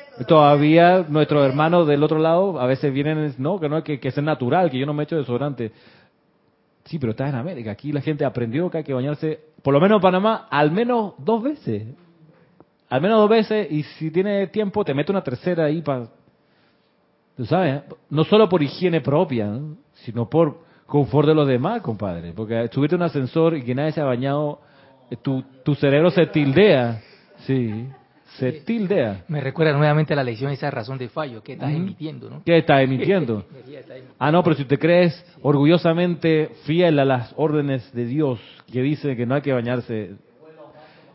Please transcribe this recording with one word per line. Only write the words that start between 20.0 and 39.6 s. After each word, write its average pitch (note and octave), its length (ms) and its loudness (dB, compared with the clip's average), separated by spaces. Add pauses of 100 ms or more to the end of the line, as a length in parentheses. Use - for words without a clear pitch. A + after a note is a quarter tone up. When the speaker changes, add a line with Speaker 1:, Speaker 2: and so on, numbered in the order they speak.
Speaker 1:
por D#3 300 0 (280)
confort C#3+ 420 2
de D#3 60 4
los D3 140 2
demás, D#3 320 -2
compadre. F2+ 540 -8
Porque A2+ 360 -4
subirte D3+ 260 0
a - 20 -4
un F3 60 -2
ascensor D#3+ 520 0
y C3 60 -8
que B2 120 -4
nadie D3 180 -2
se D#3+ 100 -6
ha - 20 -2
bañado, C#3 560 -2 (500)
eh, A#2+ 60 -10
tu, C3 260 -4 (220)
tu D3+ 100 0
cerebro D3 360 4
se E3+ 160 2
tildea. C#3 760 2 (460)
Sí, A#2+ 420 -2 (480)
se B2+ 160 -4
Speaker 2:
Sí. D#3 140 -14
Speaker 1:
tildea. F3 640 -2
Speaker 2:
Me D3+ 120 -4
recuerda D3+ 320 0
nuevamente D3+ 420 2
la C#3 100 0
lección, B2 280 -4
esa C#3+ 180 -6
razón C3 280 -8
de B2 100 -10
fallo B2+ 340 -10
que C3 120 -16
estás D3 160 -6
Speaker 1:
Ujú. D3+ 80 -2
Speaker 2:
emitiendo, D3+ 500 -10
¿no? C3+ 160 -18
Speaker 1:
¿Qué E3+ 140 6
estás C#3+ 240 4
emitiendo? C3 640 0
Speaker 2:
<laughs> - 40 -20
Energía B2+ 280 -20
estás - 160 -20
emitiendo. - 220 -20
Speaker 1:
Ah, C#3 120 0
no, F3 120 4
pero D#3+ 140 2
si C3+ 100 -6
te C#3+ 120 0
crees F3 360 4
Speaker 2:
Sí. - 280 -20
Speaker 1:
orgullosamente D#3+ 1080 2 (140)
fiel D#3+ 340 2
a C3+ 80 2
las B2 320 -2
órdenes C#3+ 560 -2
de A#2+ 100 -4
Dios, B2+ 340 -2 (320)
que B2+ 120 -4
dice C#3+ 340 -4
que A#2+ 80 -4
no B2 100 -2
hay D3 60 0
que C#3 140 -4
bañarse, A#2 600 -6 (1000)